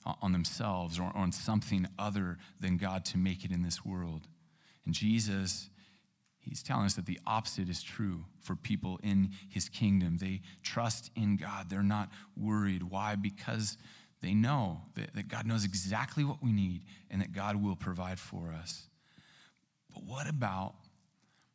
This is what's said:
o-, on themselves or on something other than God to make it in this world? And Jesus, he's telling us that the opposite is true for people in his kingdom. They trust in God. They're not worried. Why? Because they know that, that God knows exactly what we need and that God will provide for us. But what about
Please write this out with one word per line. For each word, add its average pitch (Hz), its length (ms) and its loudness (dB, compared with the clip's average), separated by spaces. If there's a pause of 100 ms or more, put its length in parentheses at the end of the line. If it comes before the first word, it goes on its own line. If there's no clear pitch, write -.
o-, - 160 -2
on 98 80 4
themselves 90 680 0
or 90 160 -2
on 92 160 2
something 104 560 0 (100)
other 98 400 -2 (220)
than 92 160 2
God 92 300 -2
to - 120 0
make 92 260 2
it 87 60 -4
in 87 120 0
this 87 220 -2
world? 87 440 -6 (560)
And 82 100 0
Jesus, 104 720 2 (720)
he's - 220 -8
telling 117 240 2
us 98 80 2
that 90 120 -4
the 90 200 -4
opposite 107 420 0
is 87 140 -4
true 92 420 -4 (160)
for - 160 -4
people 92 460 -2
in 98 300 4 (160)
his - 200 -4
kingdom. 92 500 4
They 95 240 -2 (200)
trust - 520 -2
in 104 220 4
God. 90 340 -6
They're 98 140 2
not 104 260 2 (260)
worried. 104 480 2
Why? 98 300 -2
Because 104 640 -2 (420)
they 92 140 2
know 107 480 4 (120)
that, - 200 -6
that 101 140 -4
God - 180 -4
knows 113 180 2
exactly 101 600 0
what 139 180 -2
we 123 100 4
need 92 320 2 (260)
and 98 100 0
that 90 120 -2
God 101 240 0
will 101 200 2
provide 92 420 -4
for 82 340 -8
us. 80 360 -10 (1040)
But - 120 -14
what 135 240 -6
about 104 460 -2 (800)